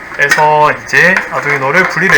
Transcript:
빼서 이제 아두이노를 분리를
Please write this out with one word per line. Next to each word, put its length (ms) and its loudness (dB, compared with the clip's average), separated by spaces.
빼서 540 2
이제 320 2
아두이노를 520 -2
분리를 340 0